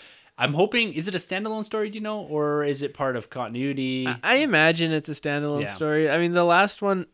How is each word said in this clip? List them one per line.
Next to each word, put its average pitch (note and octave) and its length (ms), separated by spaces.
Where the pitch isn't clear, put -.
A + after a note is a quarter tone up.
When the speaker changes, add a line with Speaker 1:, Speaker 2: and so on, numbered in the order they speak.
Speaker 1:
I'm E3+ 140
hoping, G#3 400
is D#3+ 160
it G3 60
a F#3 40
standalone G#3+ 460
story, G#3+ 240
do G#3 60
you G#3+ 80
know, G#3+ 180
or D3 420
is C#3+ 200
it C#3 100
part C3 240
of A2+ 140
continuity? C3 760
Speaker 2:
I, B2+ 160
I A3 140
imagine E3 560
it's D#3 160
a D#3 40
standalone D3 500
Speaker 1:
Yeah. G#2 60
Speaker 2:
story. D3+ 420
I D3+ 80
mean, E3+ 140
the F3 120
last F3+ 380
one G3 320